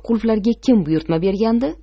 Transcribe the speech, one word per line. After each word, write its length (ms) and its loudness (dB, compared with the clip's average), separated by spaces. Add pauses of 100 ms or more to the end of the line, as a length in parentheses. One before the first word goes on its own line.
qulflarga 480 0 (120)
kim 200 4
buyurtma 380 -2
bergandi?" 460 0 (140)